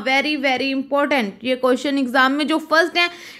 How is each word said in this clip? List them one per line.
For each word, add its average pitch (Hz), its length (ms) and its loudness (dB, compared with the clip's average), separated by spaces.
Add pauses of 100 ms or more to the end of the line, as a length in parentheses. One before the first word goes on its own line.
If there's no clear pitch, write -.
very, 277 360 0
very 262 300 0
important, 269 720 -2
ये 254 120 -2
क्वेश्चन 254 420 0
एग्जाम 262 340 2
में 294 160 0
जो 311 120 2
फर्स्ट 320 380 0
है 349 120 2 (300)